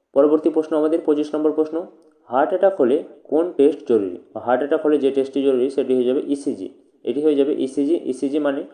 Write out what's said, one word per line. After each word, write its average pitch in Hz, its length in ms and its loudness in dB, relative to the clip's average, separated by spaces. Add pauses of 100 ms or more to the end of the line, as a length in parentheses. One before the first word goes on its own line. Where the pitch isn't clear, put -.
(160)
পরবর্তী 151 340 4
প্রশ্ন 156 280 -2
আমাদের 156 240 0
পঁচিশ 147 340 0
নম্বর 151 160 0
প্রশ্ন, 156 240 -2 (540)
হার্ট 135 200 2
অ্যাটাক 190 320 2
হলে 131 160 2 (260)
কোন 165 280 -2
টেস্ট 143 360 4
জরুরি? 98 300 0 (280)
হার্ট 127 160 2
অ্যাটাক 151 240 0
হলে 151 120 2
যে 131 140 2
টেস্টটি 135 320 -2
জরুরি 131 260 2
সেটি 131 260 -2
হয়ে 123 140 2
যাবে 139 180 0
ইসিজি। 139 400 -6 (380)
এটি 120 160 -4
হয়ে 151 140 2
যাবে 139 180 2 (120)
ইসিজি। 143 300 -2 (160)
ইসিজি 139 280 -4
মানে 143 220 -2 (120)